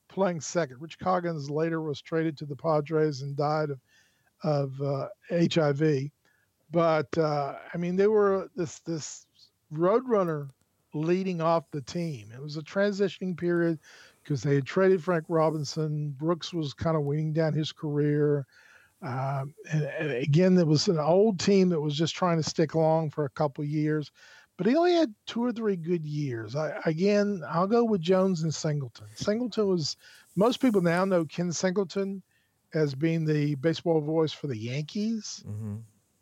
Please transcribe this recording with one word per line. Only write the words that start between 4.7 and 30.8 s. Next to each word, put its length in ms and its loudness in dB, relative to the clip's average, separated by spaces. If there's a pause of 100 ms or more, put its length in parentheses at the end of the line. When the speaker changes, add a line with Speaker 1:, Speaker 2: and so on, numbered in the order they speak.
Speaker 1:
uh, 260 -2 (240)
H 260 2
I 140 4
V. 400 2 (600)
But, 460 2
uh, 380 0 (180)
I 40 -6
mean, 180 -2
they 120 4
were 480 2
this, 240 -6
this 460 -8 (480)
roadrunner 760 0 (440)
leading 480 0
off 300 2
the 100 -6
team. 520 -8
It 80 -14
was 160 -10
a 40 -8
transitioning 760 -2
period 420 0 (440)
'cause 180 -2
they 140 2
had 100 2
traded 380 4
Frank 240 0
Robinson. 840 0
Brooks 420 -2
was 200 -4
kinda 260 0
weaning 340 -2
down 200 2
his 180 -2
career. 760 2 (560)
Um, 520 -6 (180)
and, 120 2
and 280 -4
again, 440 4
there 100 6
was 220 4
an 100 2
old 420 4
team 300 4
that 120 0
was 140 -2
just 200 -2
trying 220 2
to 120 -2
stick 240 -2
along 380 2
for 140 -2
a 40 -4
couple 340 -4
years, 480 -2 (460)
but 80 0
he 100 4
only 200 4
had 180 2 (140)
two 160 -4
or 80 0
three 240 -2
good 300 -2
years. 500 -4
I, 300 -4
again, 640 2
I'll 200 0
go 160 4
with 180 0
Jones 400 2
and 140 0
Singleton. 500 -6 (100)
Singleton 520 -2
was, 280 0 (400)
most 240 2
people 220 2